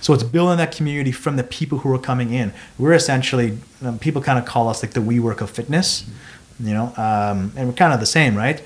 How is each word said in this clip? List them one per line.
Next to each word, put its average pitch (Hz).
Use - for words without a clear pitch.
So 156
it's 117
building 170
that 160
community 143
from 143
the 123
people -
who 131
are 127
coming 123
in. 117
We're 143
essentially, 127
um, 117
people 147
kinda 127
call 117
us, 110
like, -
the 123
WeWork 117
of 104
fitness, 143
you 107
know, 117
um, 104
and 131
we're 123
kinda 156
the 110
same, 131
right? 127